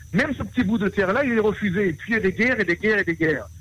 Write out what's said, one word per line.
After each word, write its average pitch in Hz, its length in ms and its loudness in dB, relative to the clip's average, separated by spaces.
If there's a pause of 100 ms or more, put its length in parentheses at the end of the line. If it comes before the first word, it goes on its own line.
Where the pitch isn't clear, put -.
(140)
Même 269 220 2
ce 262 80 -6
petit 233 200 -2
bout 214 140 2
de 202 100 0
terre-là, 196 380 2
il 247 80 0
est 226 60 2
refusé. 202 500 0
Et 160 40 0
puis 202 200 -6
il - 20 2
y - 20 2
a 214 40 0
des 185 120 2
guerres 233 260 2
et 202 60 0
des 175 100 0
guerres 208 240 0
et 190 40 0
des 165 120 -2
guerres. 190 300 0 (160)